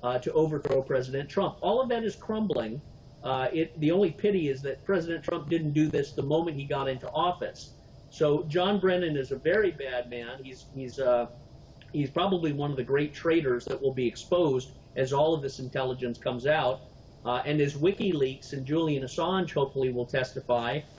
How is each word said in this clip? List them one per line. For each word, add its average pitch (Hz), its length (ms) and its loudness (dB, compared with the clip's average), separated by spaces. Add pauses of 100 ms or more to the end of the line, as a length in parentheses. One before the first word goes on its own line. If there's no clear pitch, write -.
uh, 123 160 0
to - 140 -4
overthrow 151 480 2
President 131 480 -2
Trump. 185 320 0
All 208 200 2
of 262 80 0
that 233 140 0
is 214 140 -2
crumbling. 151 640 -2 (420)
Uh, 131 300 0
it, 165 260 -2
the 151 120 4
only 185 200 4
pity 190 380 2
is 135 120 -2
that 139 240 -6
President 165 380 0
Trump 156 260 -4
didn't 165 220 0
do 151 160 4
this 160 240 0
the - 120 -4
moment 156 340 0
he 143 80 -6
got 135 240 -2
into 131 220 -4
office. - 600 -2 (380)
So 151 340 2
John 180 360 2
Brennan 180 360 2
is 135 160 -2
a 131 60 -4
very 180 340 2
bad 127 380 -6
man. 123 340 -10
He's, 131 220 -16 (100)
he's, 131 240 -8
uh, 123 280 4 (680)
he's 143 160 0
probably 175 420 0
one 143 180 -2
of 139 60 -4
the 127 80 -2
great 143 300 2
traitors 143 520 2
that - 160 -6
will 135 120 0
be 131 120 0
exposed 135 640 0 (260)
as 135 160 0
all 156 200 4
of 151 80 0
this 135 180 -6
intelligence 127 580 -4
comes 123 280 -4
out. 135 360 2 (420)
Uh, 123 220 0
and 147 160 2
as 143 140 0
WikiLeaks 151 760 0
and 135 140 -6
Julian 151 380 0
Assange 175 500 -2
hopefully 135 400 0
will 123 120 -2
testify, 127 760 -2 (180)